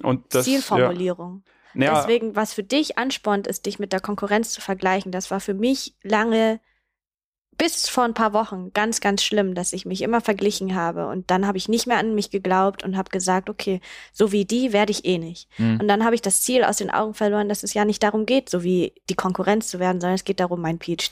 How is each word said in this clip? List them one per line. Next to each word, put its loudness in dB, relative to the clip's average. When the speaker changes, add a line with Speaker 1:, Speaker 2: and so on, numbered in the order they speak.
Speaker 1:
Und 0
das, 4
ja. 0
Speaker 2:
Zielformulierung. 0
Speaker 1:
Naja. 2
Speaker 2:
Deswegen, 0
was -2
für -6
dich 0
anspornt -2
ist, -8
dich -8
mit -4
der 0
Konkurrenz -2
zu -8
vergleichen, -2
das -6
war -2
für -6
mich -2
lange, 2
bis 0
vor 2
ein 0
paar 2
Wochen, -2
ganz, 0
ganz 0
schlimm, 2
dass -4
ich -8
mich -6
immer 2
verglichen 0
habe. -2
Und -4
dann 2
habe 0
ich -6
nicht 0
mehr 2
an 0
mich -2
geglaubt 2
und -2
habe -4
gesagt, 0
"Okay, -4
so 2
wie 4
die 0
werde 4
ich -2
eh 2
nicht." -10
Speaker 3:
Hm. 2
Speaker 2:
Und 0
dann 4
habe 4
ich 0
das 0
Ziel 4
aus 2
den -4
Augen 0
verloren, 0
dass -4
es -6
ja 2
nicht 0
darum 2
geht, 2
so -2
wie 0
die 0
Konkurrenz 0
zu -8
werden, 0
sondern 0
es -4
geht -2
darum, -2
mein -4
P -4
H -4